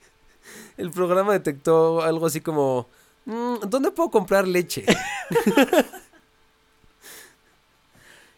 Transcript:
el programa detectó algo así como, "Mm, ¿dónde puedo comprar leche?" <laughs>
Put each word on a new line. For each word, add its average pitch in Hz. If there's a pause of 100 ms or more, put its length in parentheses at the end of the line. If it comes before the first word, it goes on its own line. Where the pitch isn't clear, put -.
(760)
el 180
programa 185
detectó 160
algo 165
así 160
como, 135 (380)
"Mm, 240 (120)
¿dónde 269
puedo 330
comprar 196
leche?" 175
<laughs> - (2250)